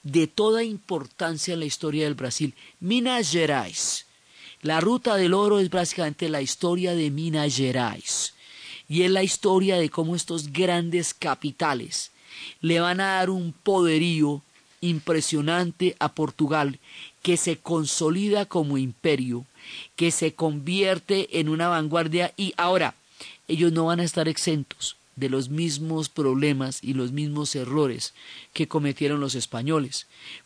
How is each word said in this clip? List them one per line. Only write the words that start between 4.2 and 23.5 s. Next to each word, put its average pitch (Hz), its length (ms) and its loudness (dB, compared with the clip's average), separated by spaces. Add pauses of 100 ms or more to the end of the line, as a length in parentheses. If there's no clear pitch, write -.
La 156 180 0
Ruta 233 360 2
del 185 180 4
Oro 202 260 4
es 180 100 2
básicamente 170 580 -2
la 151 140 -2
historia 175 540 0
de 151 140 0
Minas 151 460 0
Gerais 127 800 -2 (540)
y 160 140 2
es 180 80 4
la 190 120 4
historia 190 540 2
de 160 140 2
cómo 165 260 -2
estos 156 360 -6
grandes 170 600 0
capitales 147 960 -4 (520)
le 165 180 2
van 175 200 0
a 190 160 0
dar 185 140 2
un 180 220 -2
poderío 160 880 2 (380)
impresionante 165 1200 0
a 151 80 0
Portugal, 147 720 0 (420)
que 175 140 2
se 165 220 0
consolida 170 880 0
como 147 300 0
imperio, 131 680 -2 (500)
que 170 160 2
se 160 240 0
convierte 175 1040 0
en 151 100 2
una 165 200 2
vanguardia. 165 680 0
Y 196 200 -4
ahora, 175 380 2 (540)
ellos 165 240 4